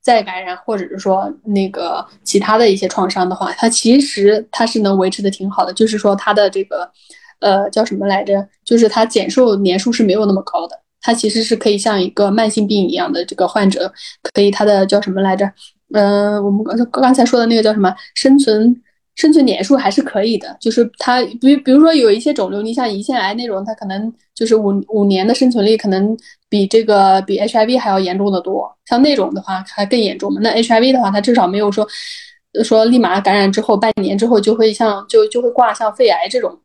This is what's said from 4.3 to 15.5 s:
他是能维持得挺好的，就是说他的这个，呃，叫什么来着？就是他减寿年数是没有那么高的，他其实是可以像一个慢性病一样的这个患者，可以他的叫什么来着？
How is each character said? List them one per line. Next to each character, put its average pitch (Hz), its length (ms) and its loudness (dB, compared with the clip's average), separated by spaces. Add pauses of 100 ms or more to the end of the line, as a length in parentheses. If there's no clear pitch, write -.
他 - 140 -2
是 226 140 -4
能 196 180 2
维 185 100 2
持 196 140 -6
得 202 80 0
挺 190 220 -8
好 190 120 -2
的， 185 80 -4
就 220 140 0
是 214 140 -2
说 202 160 2
他 202 180 -2
的 202 160 2
这 190 140 -4
个， - 260 -8 (500)
呃， 202 300 0
叫 214 160 0
什 220 80 -8
么 196 140 -4
来 196 160 -2
着？ 196 240 -2 (180)
就 233 100 2
是 226 140 4
他 226 160 0
减 220 240 -2
寿 240 280 2
年 190 200 0
数 226 160 -2
是 233 80 -2
没 196 120 2
有 214 120 0
那 202 80 2
么 190 80 -2
高 170 260 -6
的， - 80 -18 (240)
他 233 140 0
其 226 160 -2
实 220 140 -2
是 220 120 0
可 214 140 -2
以 208 80 2
像 202 240 -2
一 185 80 -2
个 202 220 0
慢 220 180 0
性 208 160 -2
病 196 220 0
一 - 60 -2
样 175 200 -4
的 170 100 -4
这 - 120 -12
个 180 120 0
患 202 220 2
者， 190 240 -4 (400)
可 202 80 2
以 202 80 4
他 202 160 0
的 202 180 4
叫 202 160 0
什 202 120 -6
么 190 100 -2
来 190 140 0
着？ 196 160 -2 (420)